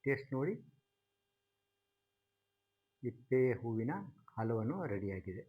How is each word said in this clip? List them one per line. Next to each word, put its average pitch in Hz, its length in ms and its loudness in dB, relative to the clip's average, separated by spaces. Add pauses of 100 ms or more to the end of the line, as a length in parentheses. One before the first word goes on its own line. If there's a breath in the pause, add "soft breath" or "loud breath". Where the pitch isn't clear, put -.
ಟೇಸ್ಟ್ 135 320 0
ನೋಡಿ, 151 180 0 (2500)
ಇಪ್ಪೆ 127 380 2 (180)
ಹೂವಿನ 117 340 0 (440)
ಹಲವನ್ನು 113 400 0 (160)
ರೆಡಿಯಾಗಿದೆ. 95 560 -4